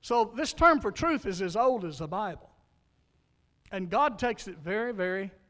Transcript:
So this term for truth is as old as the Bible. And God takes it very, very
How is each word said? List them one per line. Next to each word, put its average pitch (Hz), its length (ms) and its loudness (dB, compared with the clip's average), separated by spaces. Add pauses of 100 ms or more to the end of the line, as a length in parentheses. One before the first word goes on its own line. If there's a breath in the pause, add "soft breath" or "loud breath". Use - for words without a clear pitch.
So 233 240 2
this 226 280 -6
term 320 260 6
for 202 120 -2
truth 320 340 0
is 185 160 -4
as 180 140 -4
old 240 300 4
as 151 120 -8
the 160 100 -6
Bible. 185 440 -6 (1200)
And 185 180 -6
God 240 300 2
takes 240 280 -4
it 185 100 -12
very, 208 360 -4
very 190 380 -4 (180)